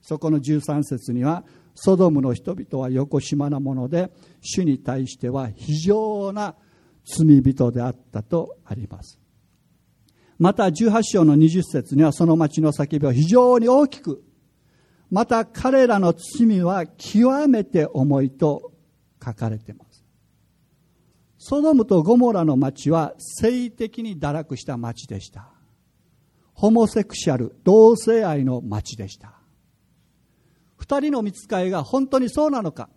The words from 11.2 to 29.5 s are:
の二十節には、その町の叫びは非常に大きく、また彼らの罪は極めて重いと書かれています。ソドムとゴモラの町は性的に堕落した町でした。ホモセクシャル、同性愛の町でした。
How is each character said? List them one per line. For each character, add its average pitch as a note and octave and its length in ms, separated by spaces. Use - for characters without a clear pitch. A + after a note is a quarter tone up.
の D3+ 100
二 D#3 140
十 F3 140
節 C#3 340
に D3 60
は、 D3+ 100
そ E3+ 140
の E3 100
町 D#3 240
の D3+ 120
叫 D3 280
び D3 60
は B2+ 80
非 C#3 100
常 B3 340
に A#3 120
大 C#4 160
き - 160
く、 C#3+ 200
ま G#3 140
た A3+ 220
彼 C4 400
ら A3 120
の F3 140
罪 G#3+ 480
は F3 260
極 C4 640
め A3 160
て D#3 220
重 C#3 340
い C3+ 100
と - 440
書 B2 80
か A2+ 160
れ A2 100
て A2 140
い - 20
ま - 160
す。 - 140
ソ C#4+ 240
ド D#4 120
ム A#3+ 120
と F3+ 160
ゴ G#3+ 140
モ B3 160
ラ F3+ 120
の D3 120
町 C#3+ 340
は D#3+ 280
性 B3 520
的 A3+ 320
に G#3 160
堕 D3 140
落 D3+ 240
し - 80
た C3+ 120
町 A#2 300
で G2 140
し - 100
た。 - 220
ホ G#3+ 180
モ A3+ 160
セ G#3 160
ク - 100
シ - 160
ャ C3 60
ル、 A#2 260
同 A3 320
性 A3+ 300
愛 D3+ 200
の B2+ 180
町 G#2 340
で G2 120
し - 80
た。 - 180